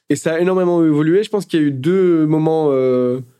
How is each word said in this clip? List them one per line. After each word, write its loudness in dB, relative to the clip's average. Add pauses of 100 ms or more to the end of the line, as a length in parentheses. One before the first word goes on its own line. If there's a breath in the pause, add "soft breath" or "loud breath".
(100)
et 0
ça -4
a -2
énormément 0
évolué. 2
Je -8
pense -4
qu'il -2
y 0
a 0
eu 0
deux 0
moments, 0
euh, 0 (200)